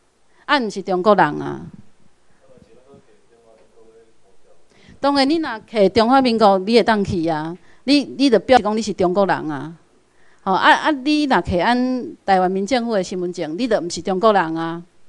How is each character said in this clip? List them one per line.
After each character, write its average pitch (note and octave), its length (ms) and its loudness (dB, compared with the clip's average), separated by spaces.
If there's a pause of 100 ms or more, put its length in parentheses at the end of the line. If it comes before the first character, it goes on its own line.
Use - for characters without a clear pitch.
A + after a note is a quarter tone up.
(440)
啊 C#4+ 140 0
毋 A3+ 100 -4
是 F#3+ 140 -8
中 F#3 200 -2
国 G#3 120 6
人 F3+ 100 4
啊。 C#3+ 360 -4 (3500)
当 C#4 160 0
然， C4+ 120 2
你 D#4+ 80 0
若 D#4 120 -4 (220)
摕 G3+ 180 2
中 A3+ 220 2
华 C4+ 100 4
民 B3 160 2
国， G3+ 220 4
你 G3 160 -2
会 A#3 80 6
当 G#3+ 200 0
去 F3+ 240 -4
啊， D#3+ 300 -4 (280)
你， C#4 200 2 (140)
你 C#4 100 2
着 A3 100 4
表 B3 200 4
示 G#3 40 2
讲 G#3+ 140 -2
你 A3+ 60 -2
是 G#3+ 100 -6
中 F3+ 220 0
国 G3+ 100 2
人 D3+ 260 -2
啊。 D3 220 -10 (680)
吼， G3 100 -2
啊， F#3+ 200 4
啊， C4 180 0
你 D4 340 -2
若 B3+ 140 0
摕 F3 200 -2
咱 B3 580 -2 (100)
台 F#3+ 140 4
湾 F3+ 100 0
民 F#3+ 160 -4
政 A#3+ 180 -2
府 A#3 100 -4
的 F#3+ 80 0
身 F#3 180 -8
份 F3+ 120 -6
证， E3 260 -8
你 B3 100 -4
着 G3+ 120 0
毋 E3+ 80 -8
是 E3+ 140 -10
中 F#3+ 180 -4
国 A3 120 4
人 E3 240 0
啊， E3 260 -8 (260)